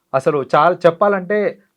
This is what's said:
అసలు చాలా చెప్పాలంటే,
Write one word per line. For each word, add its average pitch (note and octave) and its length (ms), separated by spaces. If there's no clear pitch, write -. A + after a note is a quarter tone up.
అసలు C#3 320
చాలా E3+ 300
చెప్పాలంటే, G3 720